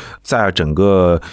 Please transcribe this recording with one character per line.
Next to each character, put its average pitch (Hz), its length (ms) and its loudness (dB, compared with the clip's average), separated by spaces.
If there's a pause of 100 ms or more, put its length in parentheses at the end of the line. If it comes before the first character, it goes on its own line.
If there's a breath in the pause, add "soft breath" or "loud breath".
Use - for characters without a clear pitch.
(220 loud breath)
在 110 300 -2
整 78 240 -2
个 90 440 4 (140 loud breath)